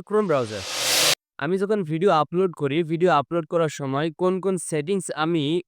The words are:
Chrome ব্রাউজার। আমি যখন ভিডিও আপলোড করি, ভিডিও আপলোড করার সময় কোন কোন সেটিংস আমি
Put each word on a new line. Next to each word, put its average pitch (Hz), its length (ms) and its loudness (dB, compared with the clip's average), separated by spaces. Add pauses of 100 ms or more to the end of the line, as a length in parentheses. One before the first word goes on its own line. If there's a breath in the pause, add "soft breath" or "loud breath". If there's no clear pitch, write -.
Chrome 208 240 0
ব্রাউজার। 110 320 0 (760)
আমি 170 200 -2
যখন 202 260 0
ভিডিও 160 260 2 (120)
আপলোড 175 380 0
করি, 143 180 0 (140)
ভিডিও 170 180 2 (100)
আপলোড 160 260 -2
করার 165 320 0
সময় 139 380 -2
কোন 180 240 0
কোন 190 140 0 (140)
সেটিংস 165 380 -2 (100)
আমি 160 280 0 (240)